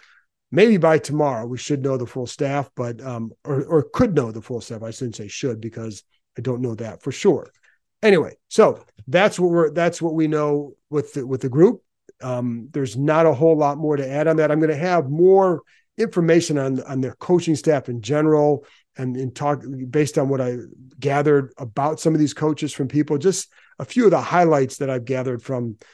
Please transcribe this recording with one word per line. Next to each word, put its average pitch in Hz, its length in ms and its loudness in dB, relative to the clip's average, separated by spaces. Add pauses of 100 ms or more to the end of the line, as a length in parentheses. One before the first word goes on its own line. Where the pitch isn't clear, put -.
(500)
maybe 202 280 4
by 160 200 4
tomorrow, 139 480 -4
we 123 120 -8
should 139 260 -4
know 135 140 -2
the 123 80 -6
full 123 200 -8
staff, 139 480 -4
but, 120 280 -8
um, 117 320 -10 (100)
or, 139 220 -4
or 156 180 2
could 214 320 0
know 120 160 0
the 110 100 -12
full 117 200 -10
staff. 110 200 -12
I 113 100 -10
shouldn't 113 260 -10
say 104 100 -12
should, 113 320 -6
because 110 440 -12 (340)
I 123 40 -10
don't 120 200 -4
know 120 140 -4
that 110 260 -12
for 139 100 -8
sure. 147 400 0 (500)
Anyway, 180 360 2 (100)
so 165 340 4 (280)
that's 180 280 2
what 175 140 2
we're, 165 200 2
that's 170 300 0
what 165 120 -2
we 160 160 0
know 147 460 -2 (140)
with 147 260 -4
the, 131 120 -6
with 131 140 -4
the 135 80 -4
group. 165 340 4 (380)
Um, 123 500 -6
there's 131 240 -4
not 151 300 2
a 156 80 6
whole 160 240 4
lot 143 200 0
more 151 200 -2
to 135 120 -4
add 147 180 -2
on 160 100 2
that. 151 120 4
I'm 151 120 2
gonna 156 120 2
have 160 360 0
more 180 540 4 (340)
information 165 600 2
on, 135 260 -2
on 135 180 -6
their 123 140 -6
coaching 170 400 0
staff 143 340 0
in 120 120 -8
general 147 640 2 (300)
and 127 220 -6
in 127 160 -6
talk, 143 300 -4 (260)
based 147 280 0
on 139 120 2
what 135 100 0
I 123 200 -4 (380)
gathered 143 600 2
about 139 420 -4
some 160 140 2
of 156 60 2
these 147 140 2
coaches 156 380 -2
from 139 160 -6
people, 147 300 0
just 175 340 -2 (280)
a 135 60 -10
few 247 200 0
of 190 60 6
the 156 100 4
highlights 156 560 2
that 139 120 -4
I've 127 160 -6
gathered 127 380 -6
from 120 340 -6 (160)